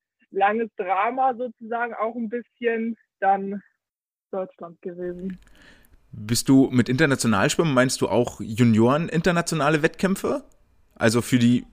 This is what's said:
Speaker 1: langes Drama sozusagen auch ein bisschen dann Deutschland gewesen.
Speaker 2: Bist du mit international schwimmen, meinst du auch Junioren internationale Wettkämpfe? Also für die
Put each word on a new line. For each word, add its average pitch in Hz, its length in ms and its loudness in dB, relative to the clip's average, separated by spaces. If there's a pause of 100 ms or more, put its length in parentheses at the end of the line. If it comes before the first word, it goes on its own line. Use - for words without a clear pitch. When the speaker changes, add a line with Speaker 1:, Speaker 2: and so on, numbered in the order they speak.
(320)
Speaker 1:
langes 208 460 0
Drama 226 580 -2
sozusagen 233 580 -8
auch 220 220 -6
ein 233 140 -8
bisschen 226 680 -6 (240)
dann 196 420 0 (680)
Deutschland 180 500 -10
gewesen. 180 580 -10 (720)
Speaker 2:
Bist 110 360 -4
du 135 240 6
mit 123 160 2
international 123 640 2
schwimmen, 160 240 0
meinst 127 280 2
du 123 60 0
auch 117 340 -2
Junioren 117 680 2
internationale 160 720 0
Wettkämpfe? 196 600 -2 (520)
Also 113 260 2
für 123 180 2
die 120 340 2